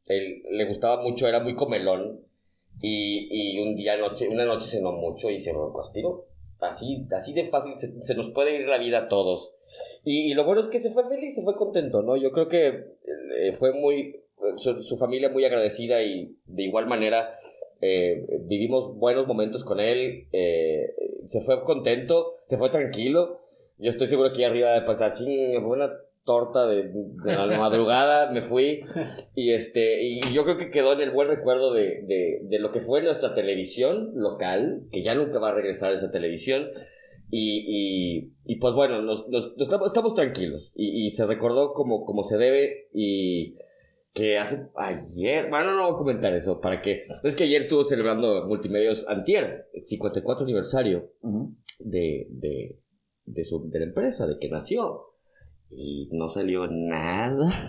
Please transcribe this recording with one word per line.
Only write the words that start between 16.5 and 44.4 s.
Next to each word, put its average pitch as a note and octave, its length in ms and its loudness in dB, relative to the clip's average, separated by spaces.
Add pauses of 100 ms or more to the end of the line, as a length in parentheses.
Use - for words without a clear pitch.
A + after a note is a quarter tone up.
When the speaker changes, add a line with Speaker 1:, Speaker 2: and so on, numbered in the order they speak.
Speaker 1:
igual A2 240 0
manera, A2+ 460 0 (480)
eh, F2+ 440 2 (160)
vivimos G#2+ 540 -2
buenos B2 320 2
momentos G#2+ 360 -2
con G2+ 160 -2
él. B2 520 0
Eh, E2 640 2 (320)
se A2+ 160 -4
fue C3 220 2
contento, C3+ 680 2 (140)
se B2+ 120 0
fue B2+ 120 4
tranquilo. C#3+ 680 0 (380)
Yo A2+ 120 -2
estoy A#2+ 180 2
seguro C3 240 4
que B2 80 -2
ahí A#2+ 120 4
arriba A#2+ 200 4
de A#2 120 4
pasar, A2 300 2
"Ching, C3 380 0
me A#2+ 100 2
fue A#2 160 0
una C#3 140 0 (320)
torta A#2+ 440 2
de, G2 260 0
de G2 420 -4
la G2 120 0 (100)
madrugada", B2 760 4
me A#2+ 100 -2
fui. C#3+ 400 2 (520)
Y A#2 180 2
este, A2+ 520 2
y B2 180 -2 (120)
yo D3 100 4
creo E3+ 140 2
que F3 120 -6
quedó C#3 240 4
en C#3+ 80 0
el C3+ 100 0
buen C#3 160 2
recuerdo C3 460 2
de, G2+ 300 2
de, F#2 400 0
de G2 160 0
lo G#2+ 120 -2
que A#2 80 -2
fue A#2+ 220 2
nuestra D3+ 320 0
televisión A#2+ 840 0
local, G2+ 760 0
que F#2 120 -4
ya A2 120 0
nunca C#3+ 240 0
va G#2+ 100 0
a G2+ 60 0
regresar G2 380 0
esa F#2 180 -2
televisión. F#2 580 -2 (640)
Y, G#2+ 360 0
y, F#2+ 640 -2 (100)
y A2+ 140 -4
pues A#2+ 160 2
bueno, B2+ 280 2
nos, A2 280 -4
nos, A#2+ 240 -2
nos C3+ 80 -2
estamos, G3 260 2
estamos A3 260 2
tranquilos. F#2 600 -2
Y, G#2 320 0
y G#2 40 -2
se A2+ 140 0
recordó A#2+ 480 2
como, A#2+ 320 0
como G#2 180 -2
se G#2+ 140 0
debe. C3 560 2
Y F#2+ 600 0 (580)
que G#2 240 2
hace, C3 380 -4